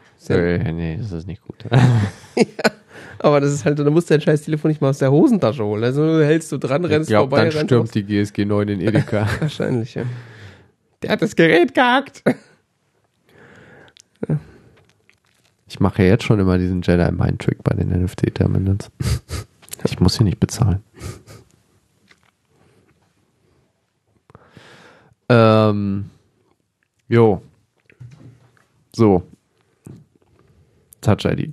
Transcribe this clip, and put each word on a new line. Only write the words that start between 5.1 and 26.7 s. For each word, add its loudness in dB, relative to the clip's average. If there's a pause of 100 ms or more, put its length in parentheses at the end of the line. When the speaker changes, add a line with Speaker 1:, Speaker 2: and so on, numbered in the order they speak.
Speaker 1:
Hosentasche 2
holen. -4
Also 0
hältst 0
du -6
dran, -4
rennst 0
Speaker 2:
Ich 0
glaub, 2
Speaker 1:
vorbei, 2
Speaker 2:
dann 0
Speaker 1:
rennst -4
Speaker 2:
stürmt 2
Speaker 1:
raus. -10
Speaker 2:
die -4
G 0
S -2
G -4
neun -2
in -4
Edeka. -2
Speaker 1:
<laughs> -8
Wahrscheinlich, -6
ja. -8 (1000)
Der -6
hat -2
das -4
Gerät 4
gehackt. 0 (2000)
Ja. -2 (1300)
Speaker 2:
Ich -18
mache 0
ja 4
jetzt 2
schon 0
immer 2
diesen -2
Jedi 2
Mind -2
Trick -4
bei 0
den -2
N-F-T-Terminals. 0
<laughs> -14 (840)
Ich -4
muss 2
hier 4
nicht -2
bezahlen. -2 (4000)
Ähm, 4 (1040)